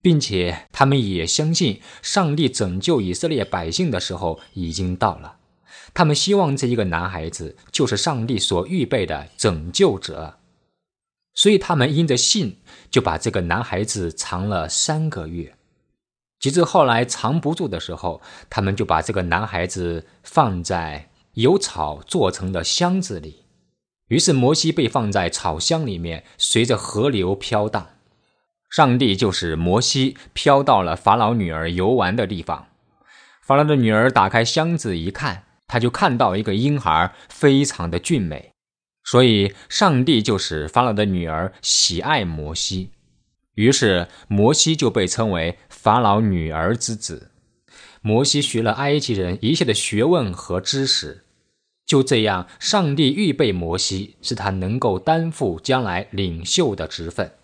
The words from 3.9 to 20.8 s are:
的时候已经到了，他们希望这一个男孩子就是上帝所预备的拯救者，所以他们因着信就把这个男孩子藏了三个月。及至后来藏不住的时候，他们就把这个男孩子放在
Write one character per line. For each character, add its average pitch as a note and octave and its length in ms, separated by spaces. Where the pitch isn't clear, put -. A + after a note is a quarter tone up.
的 G2 80
时 F2 160
候 E2 240
已 E2+ 180
经 F2+ 220
到 F2+ 240
了， E2 200
他 F3+ 120
们 D3+ 100
希 F#3+ 200
望 D#3+ 220
这 C3+ 120
一 A#2+ 80
个 A2 80
男 F2 260
孩 E2 180
子 D#2+ 280
就 D3 120
是 G#2+ 120
上 B2 280
帝 A#2 140
所 F2+ 300
预 E3+ 180
备 A2+ 180
的 D2+ 320
拯 E2+ 360
救 C#3+ 260
者， D#2 400
所 - 160
以 G3+ 80
他 - 160
们 C#3 180
因 D#3+ 140
着 C3 100
信 C3 420
就 A#2+ 100
把 D#2+ 160
这 - 100
个 F#2 120
男 F2 200
孩 G2 220
子 F#2+ 300
藏 F2+ 360
了 E2+ 200
三 D#3 420
个 E2+ 160
月。 E2 300
及 C3+ 100
至 E3 140
后 D#3+ 200
来 A#2+ 200
藏 B2+ 360
不 D3+ 140
住 E3 140
的 F2+ 100
时 E2+ 160
候， E2+ 260
他 - 100
们 G2 140
就 G2+ 100
把 E2 160
这 G#2 120
个 F#2+ 100
男 F2 240
孩 F2+ 180
子 E2+ 400
放 G#2+ 360
在 D#2+ 480